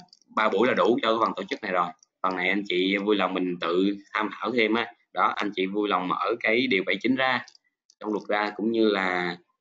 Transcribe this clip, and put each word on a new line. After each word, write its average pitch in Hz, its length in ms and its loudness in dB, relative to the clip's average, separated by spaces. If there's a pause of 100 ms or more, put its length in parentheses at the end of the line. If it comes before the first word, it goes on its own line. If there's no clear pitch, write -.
(360)
ba 110 140 2
buổi 110 180 4
là 120 60 2
đủ 98 280 4
cho 117 80 2
cái 113 100 2
phần 101 160 2
tổ 95 80 -6
chức - 200 -8
này 98 80 -4
rồi. 87 160 2 (360)
Phần 92 120 0
này 90 140 0
anh 101 180 0
chị 92 300 2
vui 101 180 2
lòng 92 180 0
mình 90 280 -2
tự 92 340 2 (180)
tham 107 180 -2
khảo 101 200 -6
thêm 110 220 2
á. 113 180 0 (220)
Đó, 98 220 2
anh 104 200 -4
chị 95 100 0
vui 104 240 -2
lòng 92 180 0
mở 92 320 -2
cái 117 280 0
điều 95 180 0
bảy 92 160 -2
chín 127 140 2
ra, 127 300 0 (540)
trong 104 140 -4
luật 98 140 -4
ra, 104 280 0
cũng 110 160 -2
như 110 180 4
là 90 480 -2 (240)